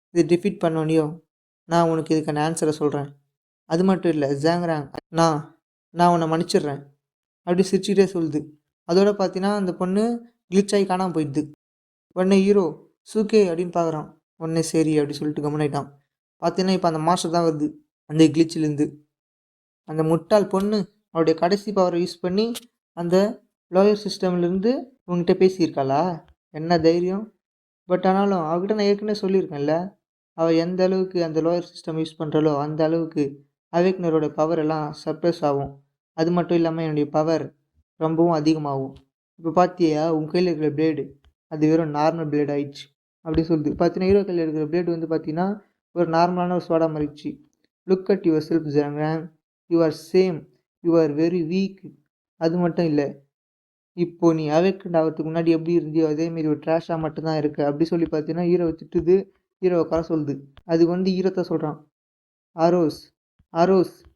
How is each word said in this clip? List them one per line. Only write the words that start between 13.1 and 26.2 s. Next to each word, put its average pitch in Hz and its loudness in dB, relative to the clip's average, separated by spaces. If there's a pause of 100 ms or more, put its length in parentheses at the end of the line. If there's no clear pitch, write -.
அப்படின்னு 175 -2
பார்க்குறான். 160 -2 (320)
உடனே 160 0
"சரி," 160 0
அப்படி 147 0
சொல்லிட்டு 147 -4
கம்முனாயிட்டான். 147 -2 (540)
பார்த்தீங்கன்னா 185 0
இப்ப 180 0
அந்த 160 -2
மாஸ்டர் 170 0
தான் 170 2
வருது 151 0 (420)
அந்த 156 6
கிளிச்சிலேருந்து. 151 2 (1000)
அந்த 156 -2
முட்டாள் 170 2
பொண்ணு 208 -2 (300)
அவருடைய 160 2
கடைசி 196 0
பவரை 180 2
யூஸ் 180 -4
பண்ணி 190 -2 (500)
அந்த 175 0 (560)
லோயர் 202 4
சிஸ்டம்லேருந்து 185 0 (320)
உன்கிட்ட 175 0
பேசியிருக்காளா? 147 2 (520)